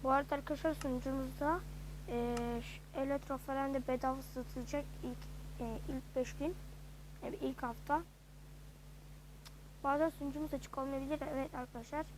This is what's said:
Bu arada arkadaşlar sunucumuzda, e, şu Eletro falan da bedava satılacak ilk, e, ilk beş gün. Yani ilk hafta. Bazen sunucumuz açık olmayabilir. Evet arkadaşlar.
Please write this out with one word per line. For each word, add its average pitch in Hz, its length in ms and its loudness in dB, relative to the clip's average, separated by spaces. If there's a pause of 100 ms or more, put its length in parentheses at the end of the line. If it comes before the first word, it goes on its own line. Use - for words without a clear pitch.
Bu 262 80 4
arada 277 240 8
arkadaşlar 294 400 2
sunucumuzda, 269 840 2 (480)
e, 240 280 2 (260)
şu - 380 -6
Eletro 277 380 2
falan 277 360 2
da 262 140 2
bedava 262 340 4
satılacak 254 640 -2 (180)
ilk, 247 160 -4 (420)
e, 226 180 -2 (100)
ilk 262 280 -2
beş 254 160 2
gün. 320 220 0 (680)
Yani - 120 -4
ilk 269 260 0
hafta. 277 400 2 (1800)
Bazen 294 340 8
sunucumuz 294 360 0
açık - 240 -4
olmayabilir. 269 420 0 (120)
Evet 269 220 0
arkadaşlar. 254 520 -4 (120)